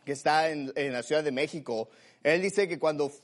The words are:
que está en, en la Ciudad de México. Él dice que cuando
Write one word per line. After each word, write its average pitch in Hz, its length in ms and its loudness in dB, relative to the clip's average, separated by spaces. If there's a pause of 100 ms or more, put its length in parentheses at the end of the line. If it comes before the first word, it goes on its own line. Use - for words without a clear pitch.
que 143 100 -6
está 156 360 2
en, 143 260 -6
en 139 180 -2
la 120 100 -4
Ciudad 151 200 0
de 147 80 0
México. 131 580 -4 (340)
Él 160 180 4
dice 196 260 2
que 165 120 -4
cuando 147 320 0 (120)